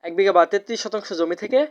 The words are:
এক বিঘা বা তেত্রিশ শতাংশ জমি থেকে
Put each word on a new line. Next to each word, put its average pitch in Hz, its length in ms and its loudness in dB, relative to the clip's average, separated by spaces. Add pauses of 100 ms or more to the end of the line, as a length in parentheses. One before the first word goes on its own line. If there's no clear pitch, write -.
এক 170 120 -10
বিঘা 196 160 4
বা 175 140 6
তেত্রিশ 202 380 -4
শতাংশ 214 300 -8
জমি 170 220 -2
থেকে 214 240 -2 (120)